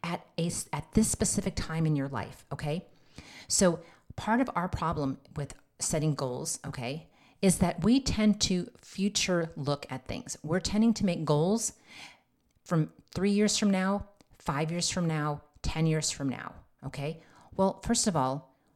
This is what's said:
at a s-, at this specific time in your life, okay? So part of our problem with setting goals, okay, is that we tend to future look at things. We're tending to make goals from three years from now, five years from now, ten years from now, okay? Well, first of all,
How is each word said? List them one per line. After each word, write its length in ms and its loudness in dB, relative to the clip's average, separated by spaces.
at 220 -6
a 80 0
s-, 260 -4
at 200 -8
this 160 6
specific 480 0
time 300 0
in 100 2
your 120 -2
life, 440 -8
okay? 340 -6
So 320 4
part 260 0
of 140 0
our 140 -2
problem 500 -2
with 180 -8
setting 360 0
goals, 520 -4
okay, 420 -8
is 180 6
that 260 2
we 160 6
tend 400 2
to 360 0
future 800 -2
look 340 -2
at 160 -10
things. 360 -10
We're 180 0
tending 340 2
to 100 -2
make 200 0
goals 480 2
from 280 0
three 160 2
years 260 4
from 140 2
now, 360 0
five 320 -2
years 200 -2
from 160 0
now, 360 -2
ten 240 0
years 240 2
from 180 -4
now, 260 -8
okay? 380 -8
Well, 280 2
first 220 2
of 100 0
all, 400 -2